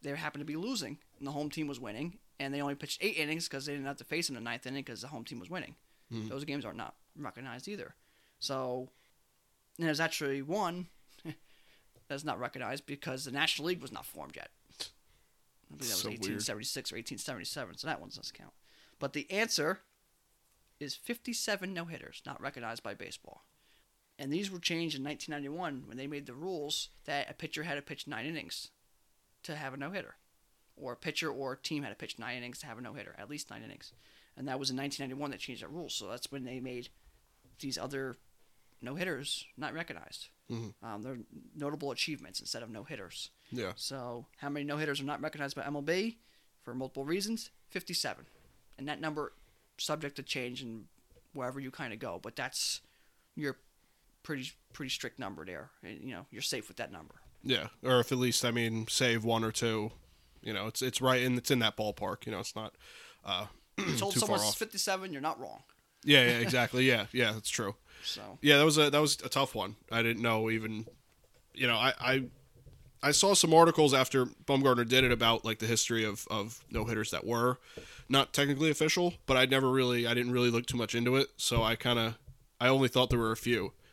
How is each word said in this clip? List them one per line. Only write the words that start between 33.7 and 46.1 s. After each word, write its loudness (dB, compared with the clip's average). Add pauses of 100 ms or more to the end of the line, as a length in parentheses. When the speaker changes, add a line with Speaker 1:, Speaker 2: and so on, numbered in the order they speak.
Speaker 1:
And -8
that -4
was -2
in 0
nineteen -4
ninety-one -6
that -8
changed -10
that -12
rule. -8
So -6
that's -10
when -8
they -8
made -10 (720)
these -6
other -6 (640)
no-hitters -6 (120)
not -6
recognized. -10 (240)
Speaker 2:
Mm-hmm. -8
Speaker 1:
Um, -10
they're -8 (380)
notable -6
achievements -6
instead -8
of -12
no-hitters. -12 (200)
Speaker 2:
Yeah. -4
Speaker 1:
So -8 (100)
how -8
many -4
no-hitters -2
are -4
not -4
recognized -6
by -6
M -4
L -4
B 0 (420)